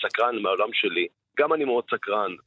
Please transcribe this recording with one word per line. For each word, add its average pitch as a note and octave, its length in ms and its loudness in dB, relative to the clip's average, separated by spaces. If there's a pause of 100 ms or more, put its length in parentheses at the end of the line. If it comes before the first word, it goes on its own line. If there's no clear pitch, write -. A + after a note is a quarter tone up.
סקרן A#2 400 0
מהעולם G2 300 0
שלי, F2 340 0 (320)
גם D3+ 140 2
אני D#3 120 2
מאוד A#2+ 260 0
סקרן, G2+ 440 -2 (120)